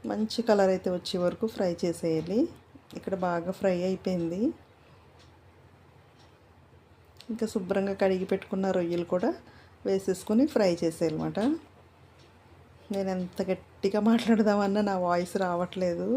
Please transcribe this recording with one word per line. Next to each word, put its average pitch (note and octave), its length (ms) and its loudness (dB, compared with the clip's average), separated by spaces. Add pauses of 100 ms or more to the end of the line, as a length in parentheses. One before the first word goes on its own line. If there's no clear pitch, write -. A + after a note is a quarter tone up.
(100)
మంచి G#3+ 380 -2
కలర్ G3+ 240 6
అయితే F#3 220 -2
వచ్చే F3+ 280 -6
వరకు F3 320 0
ఫ్రై F#3+ 160 0 (100)
చేసేయాలి. E3+ 580 -2 (600)
ఇక్కడ F#3+ 160 -6 (100)
బాగా F3 340 -2
ఫ్రై F#3+ 160 2 (120)
అయిపోయింది. F#3 520 -2 (3000)
ఇంకా A3 220 -2
శుభ్రంగా G3 500 0
కడిగి F#3+ 300 2
పెట్టుకున్న F#3+ 440 -2
రొయ్యలు E3+ 380 0
కూడా F#3+ 160 0 (560)
వేసేసుకొని G3 580 2 (100)
ఫ్రై G3+ 160 4 (120)
చేసేయాలన్నమాట. D#3+ 560 -2 (1600)
నేను G3 220 -2
ఎంత F3+ 340 -6
గట్టిగా G3 600 -2
మాట్లాడదామన్నా G#3 800 4
నా G3 40 0 (120)
వాయిస్ F3 280 0 (100)
రావట్లేదు. F3+ 720 -2